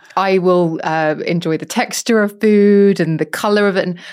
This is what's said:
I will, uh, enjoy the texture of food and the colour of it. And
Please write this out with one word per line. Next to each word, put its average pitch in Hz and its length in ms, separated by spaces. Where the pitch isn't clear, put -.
I 190 220
will, 180 440
uh, 156 320
enjoy 165 300
the 156 80
texture - 580
of 202 160
food 202 580
and 160 220
the 156 60
colour 208 420
of 185 80
it. 190 100
And 175 140